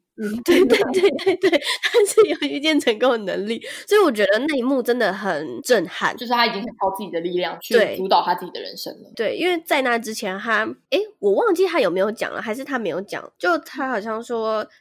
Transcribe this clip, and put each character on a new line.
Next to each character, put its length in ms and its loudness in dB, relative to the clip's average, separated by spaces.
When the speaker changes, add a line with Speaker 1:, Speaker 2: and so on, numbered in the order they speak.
Speaker 1:
<laughs> 280 -8
对， 200 6
对， 120 4
对， 260 4
对， 200 0
对， 120 2
他 560 0
是 220 6
有 100 -2
预 120 -4
见 200 2
成 200 0
功 120 4
的 80 0
能 280 -4
力， 120 -4
所 100 6
以 40 8
我 100 6
觉 160 0
得 120 4
那 160 0
一 60 0
幕 220 2
真 160 0
的 120 2
很 520 -4
震 240 2
撼。 280 -2
Speaker 2:
就 120 -10
是 60 0
他 120 4
已 60 0
经 100 -6
很 60 -8
靠 180 0
自 80 -10
己 60 -10
的 120 -4
力 160 -4
量 220 -4
去 140 -4
Speaker 1:
对。 240 2
Speaker 2:
主 100 -4
导 140 4
他 140 0
自 100 -8
己 60 -14
的 100 -12
人 160 -14
生 240 -12
了。 140 -20
Speaker 1:
对， 200 -2
因 120 -2
为 180 0
在 160 0
那 160 0
之 160 -8
前 240 -6
他， 260 -2
诶， 80 2
我 160 2
忘 220 4
记 100 2
他 140 0
有 100 4
没 100 0
有 120 2
讲 200 -6
了， 80 -6
还 140 -6
是 100 -8
他 140 -6
没 120 -4
有 120 -4
讲， 220 -10
就 200 0
他 300 -8
好 100 -2
像 220 -6
说 460 -4